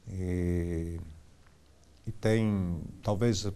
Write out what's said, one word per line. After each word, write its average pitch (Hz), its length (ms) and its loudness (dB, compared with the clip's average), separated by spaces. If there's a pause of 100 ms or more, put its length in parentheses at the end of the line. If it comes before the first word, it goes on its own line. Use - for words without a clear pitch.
E, 87 920 0 (1040)
e 117 60 -6
tem, 104 680 2 (200)
talvez, 104 440 2 (100)